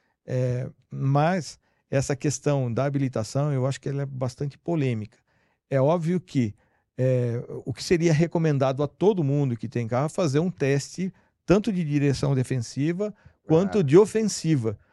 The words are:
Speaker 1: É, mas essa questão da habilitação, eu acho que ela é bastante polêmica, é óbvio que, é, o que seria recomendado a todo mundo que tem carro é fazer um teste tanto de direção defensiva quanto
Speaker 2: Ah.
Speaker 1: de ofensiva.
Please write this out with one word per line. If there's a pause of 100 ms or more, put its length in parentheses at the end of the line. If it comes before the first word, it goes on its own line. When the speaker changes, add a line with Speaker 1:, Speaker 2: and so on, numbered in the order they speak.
(260)
Speaker 1:
É, (220)
mas (320)
essa
questão
da
habilitação,
eu
acho
que
ela
é
bastante
polêmica, (500)
é
óbvio
que, (440)
é, (220)
o
que
seria
recomendado
a
todo
mundo
que
tem
carro
é
fazer
um
teste (340)
tanto
de
direção
defensiva (340)
quanto
Speaker 2:
Ah.
Speaker 1:
de
ofensiva. (160)